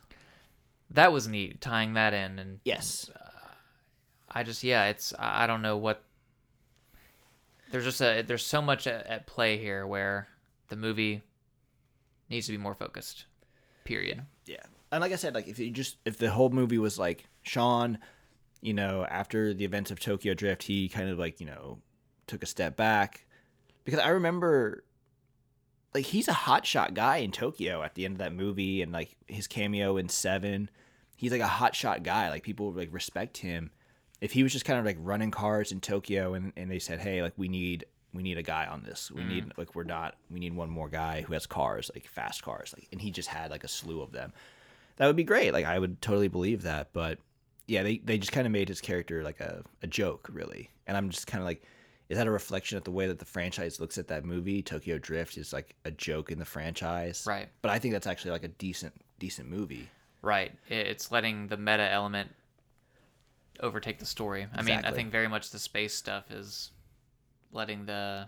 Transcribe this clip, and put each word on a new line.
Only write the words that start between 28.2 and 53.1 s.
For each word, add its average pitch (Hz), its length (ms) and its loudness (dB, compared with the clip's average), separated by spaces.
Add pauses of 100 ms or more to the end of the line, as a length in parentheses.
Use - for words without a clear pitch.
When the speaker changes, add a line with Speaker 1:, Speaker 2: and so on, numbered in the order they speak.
Speaker 2:
movie, 95 480 0
and, 82 100 -2
like, 82 260 -6 (100)
his 101 200 -8
cameo 101 500 0
in 90 100 0
Seven, 98 640 0 (480)
he's, 123 140 -2
like, 123 100 2
a 110 40 4
hotshot - 580 2
guy. 87 260 2
Like, 76 140 -4
people, 104 280 -4
like, 85 220 -4
respect 90 440 -6
him. 85 340 -6 (500)
If 101 100 -2
he 131 120 6
was 131 100 4
just 131 120 -4
kind 135 140 4
of, 113 60 2
like, 98 140 2
running 101 320 0
cars 107 400 2
in 95 100 -4
Tokyo 98 540 0
and, 92 200 -4
and 92 160 -6
they 90 80 -2
said, 85 200 -6
Hey, 95 220 0
like, 85 160 0
we 92 120 0
need 90 360 -2 (300)
we 90 80 -6
need 92 140 -2
a 85 60 -4
guy 80 220 -2
on 76 180 -8
this. - 280 -10
We 85 100 -8
Speaker 1:
Mm-hmm. 90 80 -4
Speaker 2:
need, 90 280 -4
like, - 180 -8
we're 85 80 -4
not, 82 320 -6 (160)
we 87 80 -8
need 87 160 -6
one 85 140 -4
more 80 200 -6
guy 80 320 -2
who 82 120 -6
has 78 120 -4
cars, 55 480 -2
like, - 140 -16
fast - 360 -8
cars. - 340 -10
Like, - 140 -20
and 95 100 -8
he 104 100 -4
just 85 180 -6
had, 78 220 -8
like, 73 120 -8
a - 40 -10
slew 82 340 -6
of 62 100 -10
them. 64 220 -10 (640)
That 139 100 8
would 151 80 8
be 170 80 4
great. 202 300 6
Like, 76 120 4
I 85 120 2
would 92 240 0
totally 101 280 4
believe 92 340 0
that. 78 300 -2
But, 82 260 -2 (480)
yeah, 101 160 4
they, 110 140 2
they 110 200 2
just 95 140 -2
kinda 127 180 2
made 101 200 2
his 92 120 -6
character, 85 420 -2
like, 76 180 -8
a, 85 220 -8 (200)
a - 40 -6
joke, - 440 -2
really. - 380 -10 (180)
And 98 100 0
I'm 98 120 0
just - 180 -6
kinda 98 160 -4
like, 87 200 -4 (460)
is 87 80 -2
that 117 100 4
a 110 40 4
reflection 101 460 -2
of 90 60 -6
the 92 80 -6
way 92 160 2
that 90 120 -2